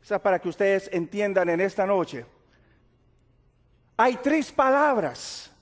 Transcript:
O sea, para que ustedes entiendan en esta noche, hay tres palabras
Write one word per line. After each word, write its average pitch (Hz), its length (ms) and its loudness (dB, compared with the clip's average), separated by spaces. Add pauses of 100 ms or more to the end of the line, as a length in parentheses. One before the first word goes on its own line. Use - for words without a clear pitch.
O - 80 -20
sea, 202 140 -2
para 185 160 2
que 175 100 -4
ustedes 196 440 0
entiendan 185 580 0
en 170 100 0
esta 190 240 0
noche, 180 400 -2 (1700)
hay 247 200 2
tres 294 340 -2
palabras 262 1120 0